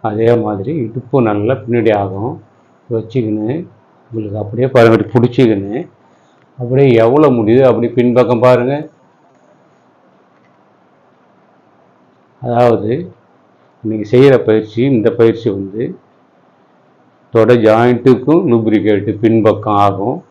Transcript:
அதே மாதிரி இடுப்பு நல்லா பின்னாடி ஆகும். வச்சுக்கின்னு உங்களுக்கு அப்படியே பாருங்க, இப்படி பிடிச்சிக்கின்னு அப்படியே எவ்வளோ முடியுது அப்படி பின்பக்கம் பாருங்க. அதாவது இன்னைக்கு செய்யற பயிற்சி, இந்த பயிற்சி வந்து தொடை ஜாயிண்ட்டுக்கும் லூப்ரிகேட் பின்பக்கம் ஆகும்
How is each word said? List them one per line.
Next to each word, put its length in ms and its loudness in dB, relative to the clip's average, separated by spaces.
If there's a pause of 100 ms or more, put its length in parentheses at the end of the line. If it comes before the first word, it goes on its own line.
அதே 260 -2 (160)
மாதிரி 260 -8 (120)
இடுப்பு 480 -4
நல்லா 220 -2 (100)
பின்னாடி 280 0 (120)
ஆகும். 280 -8 (560)
வச்சுக்கின்னு 640 -6 (600)
உங்களுக்கு 340 -10
அப்படியே 260 -4
பாருங்க, 260 4
இப்படி 180 -2
பிடிச்சிக்கின்னு 640 0 (800)
அப்படியே 320 0 (140)
எவ்வளோ 320 4
முடியுது 320 2
அப்படி 280 0
பின்பக்கம் 480 0
பாருங்க. 300 2 (3750)
அதாவது 500 0 (920)
இன்னைக்கு 280 -6
செய்யற 220 6 (120)
பயிற்சி, 400 -2
இந்த 220 0 (100)
பயிற்சி 320 0
வந்து 320 -8 (1500)
தொடை 220 4 (100)
ஜாயிண்ட்டுக்கும் 720 2 (120)
லூப்ரிகேட் 580 0 (140)
பின்பக்கம் 640 0
ஆகும் 300 -4 (140)